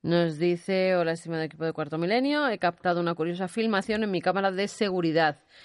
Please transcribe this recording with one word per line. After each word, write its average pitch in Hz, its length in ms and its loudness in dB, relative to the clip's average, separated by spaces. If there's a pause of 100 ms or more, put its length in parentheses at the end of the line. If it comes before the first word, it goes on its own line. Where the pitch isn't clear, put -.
Nos 170 360 0
dice: 185 600 0
Hola, 165 160 2
estimado 165 300 -6
equipo 156 200 -8
de 165 80 -2
Cuarto 156 260 -4
Milenio, 262 520 0
he 208 80 -2
captado 175 420 0
una 170 140 0
curiosa 175 340 -4
filmación 220 560 0
en 208 80 -2
mi 180 80 0
cámara 190 320 2
de 196 160 -2
seguridad. 165 720 0 (260)